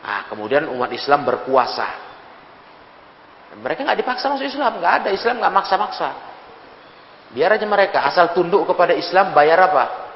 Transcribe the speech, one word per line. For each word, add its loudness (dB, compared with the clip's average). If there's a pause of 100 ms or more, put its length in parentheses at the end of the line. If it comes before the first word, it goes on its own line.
Nah, -6
kemudian -2
umat -6
Islam 0
berkuasa. -2 (1400)
Mereka -8
nggak -2
dipaksa -4
masuk -6
Islam, -4
nggak 2 (100)
ada. -4
Islam -2
nggak 0
maksa-maksa. -2 (1200)
Biar 2
aja -2
mereka, 2
asal 4
tunduk 2
kepada 2
Islam, 0
bayar 6
apa? 2 (320)